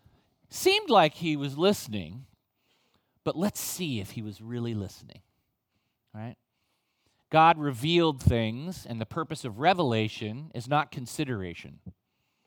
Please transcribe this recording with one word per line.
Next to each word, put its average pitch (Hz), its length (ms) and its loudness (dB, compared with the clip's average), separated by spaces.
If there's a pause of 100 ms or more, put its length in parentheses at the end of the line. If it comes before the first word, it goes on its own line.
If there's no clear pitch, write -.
(480)
Seemed 392 420 2
like 175 240 6
he 160 220 -2
was 139 220 -6
listening, 113 680 -2 (1000)
but 147 120 -2
let's 196 240 -2
see 147 380 -4
if 95 140 -8
he 113 100 -8
was 104 180 -12
really 117 340 -6
listening, - 480 -10 (920)
right? 110 220 -12 (920)
God 160 280 8
revealed 147 640 2
things, 120 640 0
and 113 120 -6
the 110 60 -6
purpose - 380 -6
of 107 140 -8
revelation 127 960 0
is 120 140 -8
not 147 240 0
consideration. 110 880 -6 (680)